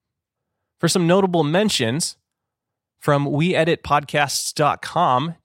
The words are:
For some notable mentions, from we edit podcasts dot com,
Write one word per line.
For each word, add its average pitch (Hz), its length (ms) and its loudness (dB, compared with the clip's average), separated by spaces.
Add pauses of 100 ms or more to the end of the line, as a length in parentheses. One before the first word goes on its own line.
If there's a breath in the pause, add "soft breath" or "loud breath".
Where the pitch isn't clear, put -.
(800)
For 170 100 0
some 175 180 0
notable 175 380 2
mentions, 151 720 -2 (840)
from 143 320 0
we 160 220 0
edit 160 300 0
podcasts 147 680 -2
dot 143 280 0
com, 160 640 -2